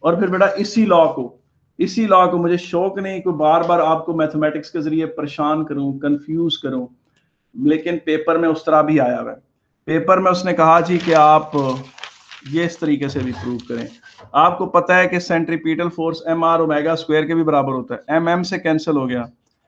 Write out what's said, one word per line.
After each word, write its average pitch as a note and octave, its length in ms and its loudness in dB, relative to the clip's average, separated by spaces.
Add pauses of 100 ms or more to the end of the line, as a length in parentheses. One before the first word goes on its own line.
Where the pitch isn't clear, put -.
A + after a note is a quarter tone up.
और E3+ 180 2
फिर F#3+ 100 0
बेटा F#3+ 180 2 (100)
इसी G#3+ 280 0
लॉ E3+ 220 6
को, B2 200 -6 (500)
इसी A3 280 -2
लॉ F#3 220 6
को F3 100 0
मुझे E3+ 220 0
शौक F#3+ 380 -4
नहीं F#3+ 240 -6
कोई F3+ 120 -2
बार D#3 320 2
बार E3+ 140 2
आपको D#3+ 340 0
मैथमेटिक्स D3+ 560 -2
के E3 120 -6
जरिए D#3 300 -2
परेशान D3+ 520 -4
करूं, C#3+ 340 -4
कंफ्यूज D3 580 -2
करूं, C3 300 -8 (680)
लेकिन D#3 520 0
पेपर D#3 320 0
में E3 100 2
उस D#3+ 180 -2
तरह D#3 160 6
भी D3+ 160 2
आया B2 220 0
हुआ A#2 100 -8
है। - 60 -12 (520)
पेपर E3 300 2
में F#3+ 120 2
उसने F3+ 240 -2
कहा E3 260 6
जी E3+ 180 0
कि E3 140 -2
आप D3+ 400 6 (920)
ये D#3+ 180 -2
इस E3+ 160 -8
तरीके C#3+ 280 -2
से C#3+ 120 -6
भी B2+ 120 -4
प्रूव A#2 260 -8 (100)
करें। A#2 200 -8 (460)
आपको F3 320 2
पता F3 300 2
है F3+ 120 4
कि F3+ 120 -2
सेंट्रीपिटल E3 680 -2
फोर्स E3 400 -4
एम E3 160 0
आर E3 160 4
ओमेगा D3+ 340 0
स्क्वायर D3+ 320 0
के E3 80 -2
भी E3 80 2
बराबर C#3 300 2
होता B2+ 220 -6
है, C#3 220 -4
एम E3 120 2
एम F3 140 0
से F3+ 160 -6
कैंसिल D#3 380 0
हो C3+ 100 0
गया, B2 220 -4 (400)